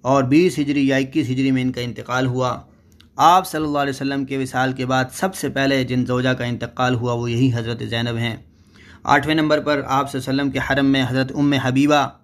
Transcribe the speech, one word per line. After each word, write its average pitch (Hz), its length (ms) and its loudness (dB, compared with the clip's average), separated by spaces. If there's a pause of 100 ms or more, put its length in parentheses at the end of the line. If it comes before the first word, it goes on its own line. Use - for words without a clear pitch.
اور 135 200 2
بیس 151 360 4
ہجری 139 280 0
یا 135 80 2
اکیس 135 340 -2
ہجری 135 220 0
میں 131 100 2
ان 127 100 0
کا 120 100 -6
انتقال 123 440 -4
ہوا۔ 127 320 -2 (580)
آپ 175 320 6
صلی 156 160 -4
اللہ 147 140 -2
علیہ 139 160 -2
وسلم 139 320 -4
کے 135 120 -6
وصال 131 360 -2
کے 131 120 -6
بعد 127 260 0
سب 190 240 -4
سے 143 140 -6
پہلے 135 340 0
جن 123 220 -2
زوجہ 127 280 0
کا 123 120 -4
انتقال 123 500 -2
ہوا، 120 180 -2
وہ 120 180 -4
یہی 123 240 2
حضرت 117 340 -6
زینب 117 280 -4
ہیں۔ 117 180 -4 (680)
آٹھویں 147 320 4
نمبر 156 240 2
پر 143 260 0
آپ 135 260 0
صلی 135 80 -4
اللہ 135 120 -6
علیہ 135 100 0
وسلم 139 100 -2
کے 135 80 -4
حرم 139 260 0
میں 135 240 4
حضرت 131 260 0
ام 143 180 2
حبیبہ 135 540 2 (160)